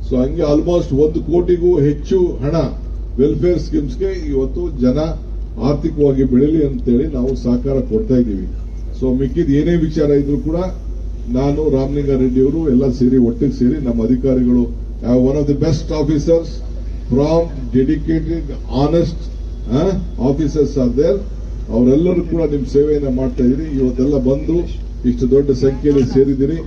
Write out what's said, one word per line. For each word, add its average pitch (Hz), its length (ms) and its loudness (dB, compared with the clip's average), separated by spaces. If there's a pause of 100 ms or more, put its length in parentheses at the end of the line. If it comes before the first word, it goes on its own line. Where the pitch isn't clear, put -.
(100)
So 127 60 0
ಹಂಗೆ 147 260 0
almost 151 600 2
ಒಂದು 156 180 0
ಕೋಟಿಗೂ 175 600 2
ಹೆಚ್ಚು 147 380 0
ಹಣ 147 380 0 (640)
ವೆಲ್ಫೇರ್ 156 400 2
ಸ್ಕೀಮ್ಸ್‌ಗೆ 156 720 -4
ಇವತ್ತು 139 520 -4
ಜನ 127 180 2 (640)
ಆರ್ಥಿಕವಾಗಿ 143 640 2
ಬೆಳೀಲಿ 143 420 2
ಅಂತೇಳಿ 127 400 0
ನಾವು 135 300 -2
ಸಹಕಾರ 123 440 0
ಕೊಡ್ತಾ 110 340 0
ಇದ್ದೀವಿ. 110 320 0 (540)
So 127 180 0
ಮಿಕ್ಕಿದ 139 300 0
ಏನೇ 151 280 2
ವಿಚಾರ 151 340 0
ಇದ್ರೂ 143 280 2
ಕೂಡ 156 180 -2 (720)
ನಾನು, 143 420 0
ರಾಮಲಿಂಗಾರೆಡ್ಡಿ 135 680 2
ಅವರು 151 300 2
ಎಲ್ಲ 135 200 4
ಸೇರಿ, 127 280 2
ಒಟ್ಟಿಗೆ 120 340 2
ಸೇರಿ 131 320 0
ನಮ್ಮ 117 200 0
ಅಧಿಕಾರಿಗಳು, 127 580 2 (600)
one 139 120 2
of 147 100 0
the 143 120 0
best 160 340 0 (100)
officers, 160 460 2 (640)
prompt, 147 640 0
dedicated, 156 680 0 (320)
honest, 160 420 0 (520)
ಆ, 160 160 2 (420)
officers 139 420 0 (100)
are 120 140 0
there. 180 220 2 (520)
ಅವರೆಲ್ಲರೂ 147 520 4
ಕೂಡ 165 280 -2
ನಿಮ್ 143 160 -2
ಸೇವೆಯನ್ನ 143 500 2
ಮಾಡ್ತಾ 127 280 0
ಇದ್ದೀರಿ. 143 340 0
ಇವತ್ತೆಲ್ಲ 131 400 2
ಬಂದು 147 380 0 (520)
ಇಷ್ಟು 120 220 0
ದೊಡ್ಡ 143 200 4
ಸಂಖ್ಯೆಯಲ್ಲಿ 135 540 2
ಸೇರಿದ್ದೀರಿ. 139 640 2